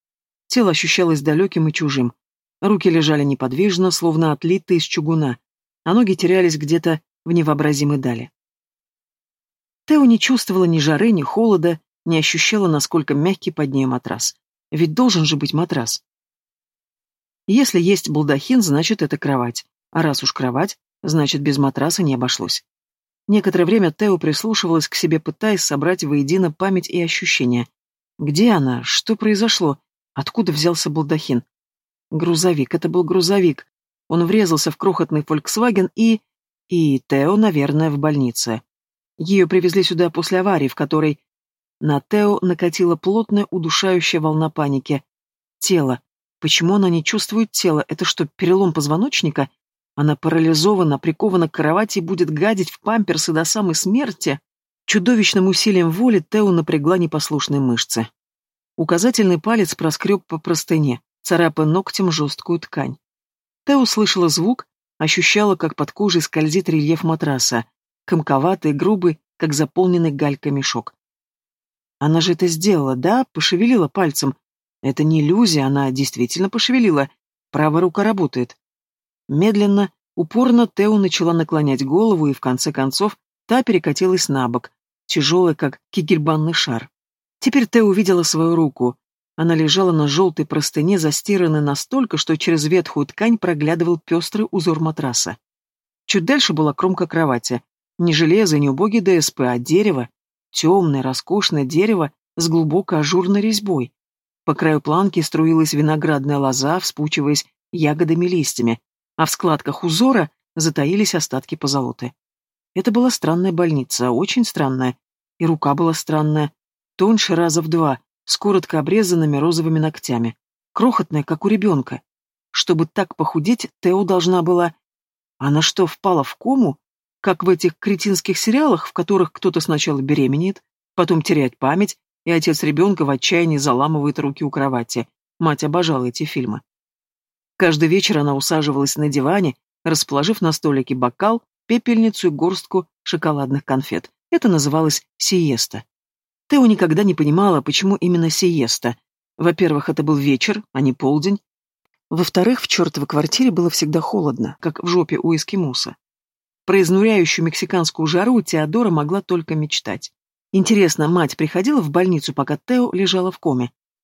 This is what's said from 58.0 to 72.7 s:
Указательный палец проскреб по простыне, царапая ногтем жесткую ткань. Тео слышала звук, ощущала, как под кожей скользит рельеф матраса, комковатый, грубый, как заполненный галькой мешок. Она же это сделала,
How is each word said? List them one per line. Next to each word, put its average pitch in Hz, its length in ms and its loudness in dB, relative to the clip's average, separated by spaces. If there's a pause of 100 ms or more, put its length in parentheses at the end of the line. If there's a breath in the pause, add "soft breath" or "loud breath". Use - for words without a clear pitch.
Указательный 175 640 2
палец 214 360 -2
проскреб 180 500 -2
по 165 120 -8
простыне, 156 640 -2 (220)
царапая 165 420 0
ногтем 175 460 0
жесткую 156 480 -4
ткань. 131 380 -8 (680)
Тео 277 200 2
слышала 190 440 0
звук, 175 380 -2 (320)
ощущала, 190 560 2
как 160 220 -6
под - 160 -6
кожей 175 300 0
скользит 156 460 -2
рельеф 160 360 0
матраса, 143 600 -2 (380)
комковатый, 151 680 0
грубый, 175 480 0 (160)
как 156 180 -2
заполненный 170 560 0
галькой 143 400 -4
мешок. 135 420 -6 (1080)
Она 156 200 2
же 175 120 0
это 175 160 0
сделала, 160 480 0